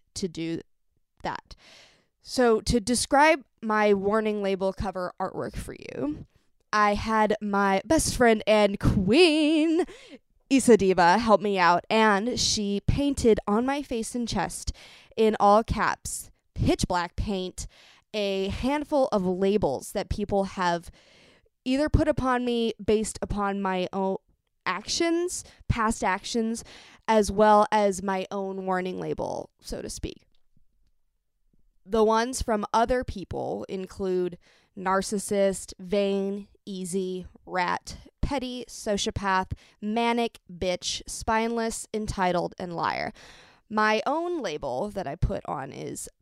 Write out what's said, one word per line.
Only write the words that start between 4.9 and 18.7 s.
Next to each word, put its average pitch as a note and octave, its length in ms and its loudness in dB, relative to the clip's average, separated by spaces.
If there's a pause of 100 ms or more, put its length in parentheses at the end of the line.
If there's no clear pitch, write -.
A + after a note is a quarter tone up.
artwork - 360 -6
for - 180 -10
you, - 540 -8 (460)
I G#3 200 4
had G#3+ 480 2
my G3 420 2
best D#4 320 0
friend A3+ 320 6
and G#3 320 4
queen, D#4 1040 4 (640)
Issa B3 280 6
Diva, F#3 400 6
help A3+ 240 4
me G3+ 180 0
out, F3 300 4
and A3 500 2
she G3+ 480 -2
painted C4+ 580 2
on A3 200 0
my C#4 160 -2
face A#3 340 -8
and A#3+ 100 -4
chest, - 460 -6 (460)
in A3 200 4
all G#3 280 6
caps, - 640 -4 (240)
pitch - 320 0
black F3 300 -4
paint, F#3 500 -6 (460)
a G3 340 -2
handful C#4 640 -2